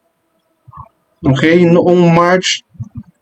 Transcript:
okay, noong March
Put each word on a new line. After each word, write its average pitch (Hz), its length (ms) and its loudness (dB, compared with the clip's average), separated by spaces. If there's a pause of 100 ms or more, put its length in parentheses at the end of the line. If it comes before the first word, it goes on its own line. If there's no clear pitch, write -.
(1200)
okay, 156 400 0
noong 175 480 2
March 175 560 -2 (540)